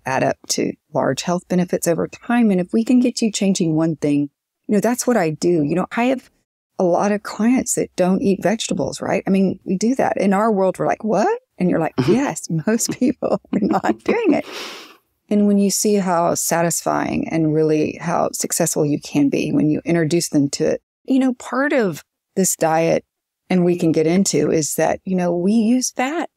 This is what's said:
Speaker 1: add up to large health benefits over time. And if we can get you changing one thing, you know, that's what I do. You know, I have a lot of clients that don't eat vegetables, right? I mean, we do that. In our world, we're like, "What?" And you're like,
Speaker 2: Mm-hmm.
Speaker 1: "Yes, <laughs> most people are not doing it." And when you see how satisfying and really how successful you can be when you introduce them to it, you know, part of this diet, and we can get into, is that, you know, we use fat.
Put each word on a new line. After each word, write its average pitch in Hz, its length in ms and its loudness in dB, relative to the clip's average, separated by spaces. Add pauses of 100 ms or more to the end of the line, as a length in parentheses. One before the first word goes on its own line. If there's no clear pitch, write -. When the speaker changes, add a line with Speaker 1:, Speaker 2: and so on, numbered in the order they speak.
Speaker 1:
add 131 180 -2
up - 140 0 (120)
to - 240 -2 (200)
large 135 280 0
health 180 260 -4
benefits 180 400 -2
over 170 200 0
time. 240 420 0
And 185 100 2
if 180 140 -4
we 226 100 2
can 254 160 4
get 247 220 0
you 226 100 0
changing 180 440 0
one 160 220 0
thing, 143 320 0 (380)
you - 80 -2
know, 202 40 2
that's 226 260 0
what 247 120 2
I 170 120 2
do. 165 340 0
You 151 120 -2
know, 180 200 -2
I 233 100 0
have 262 240 -2 (500)
a 196 40 0
lot 185 280 2
of 208 120 -4
clients 240 520 0
that - 200 -4
don't 180 260 2
eat 196 220 0
vegetables, - 580 -2
right? - 240 -2
I - 40 -2
mean, 190 340 2
we 190 140 -4
do 233 180 0
that. - 220 0
In 196 140 2
our 214 200 2
world, 190 260 0
we're 151 80 -2
like, - 180 -4
"What?" 240 360 0 (180)
And 180 140 0
you're 170 80 0
like, 160 160 -4
Speaker 2:
Mm-hmm. 139 180 2
Speaker 1:
"Yes, 240 420 -2
<laughs> 156 120 -4
most 220 320 0
people - 420 -2 (100)
are - 80 0
not - 440 -2
doing 427 300 2
it." - 120 -2 (840)
And 208 180 2
when 202 100 4
you 202 140 2
see 208 240 0
how 170 400 2
satisfying 156 920 -2
and 156 240 0
really 156 460 0
how 165 320 -2
successful - 540 -2
you 147 160 0
can 147 280 0
be - 220 -2
when 139 180 2
you 151 160 0
introduce 165 440 0
them 143 220 2
to - 220 -4
it, - 80 -6 (240)
you 269 140 0
know, 262 140 0
part 269 400 -4
of 196 300 0 (320)
this 190 200 0
diet, 160 480 2 (460)
and 180 160 2
we 175 120 2
can 170 140 2
get 156 140 2
into, 165 460 2
is 156 240 0
that, 160 280 0
you 185 120 -4
know, 175 200 0
we 180 180 0
use 233 380 2
fat. 285 460 -4